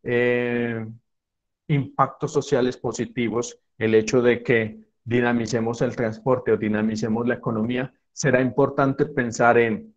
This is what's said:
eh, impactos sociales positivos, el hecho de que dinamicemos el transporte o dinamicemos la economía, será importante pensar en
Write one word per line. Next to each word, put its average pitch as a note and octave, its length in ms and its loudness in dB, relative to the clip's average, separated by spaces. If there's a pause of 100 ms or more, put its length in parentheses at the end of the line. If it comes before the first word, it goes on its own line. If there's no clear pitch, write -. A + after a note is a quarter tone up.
eh, A#2+ 840 0 (800)
impactos C3+ 640 -2
sociales B2+ 460 0
positivos, A#2 800 -4 (180)
el A2 180 0
hecho A2 280 4
de A#2+ 200 2
que A2 380 0 (240)
dinamicemos A#2 800 0
el A#2 140 -2
transporte A#2+ 560 0
o G#2+ 40 4
dinamicemos A2 680 -2
la A#2+ 80 0
economía, A#2+ 580 -4 (200)
será B2+ 280 2
importante C3+ 640 2
pensar A#2+ 540 2
en A2+ 380 0